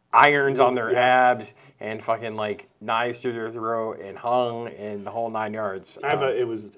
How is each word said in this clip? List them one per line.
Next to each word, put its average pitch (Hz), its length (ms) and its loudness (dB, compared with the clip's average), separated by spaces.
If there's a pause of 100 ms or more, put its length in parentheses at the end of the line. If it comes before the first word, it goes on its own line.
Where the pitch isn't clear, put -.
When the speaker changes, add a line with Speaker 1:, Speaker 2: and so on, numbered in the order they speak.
(120)
Speaker 1:
irons 139 480 6
on 127 140 6
their 117 180 -2
Speaker 2:
Yeah. 123 60 4 (320)
Speaker 1:
abs 113 240 -4 (240)
and 110 240 -8
fucking, 113 320 -4
like, 107 340 -6 (120)
knives 117 400 -4
through 123 140 -4
their 113 160 -6
throat 113 500 -6
and 95 180 -14
hung 120 500 -2
and 101 380 -10
the 98 60 -8
whole 117 180 -6
nine 107 240 -4
yards. 98 480 -8
Speaker 2:
I 143 100 -2
Speaker 1:
Um, 151 80 0
Speaker 2:
thought 131 160 0
it 123 100 0
was, 110 320 -10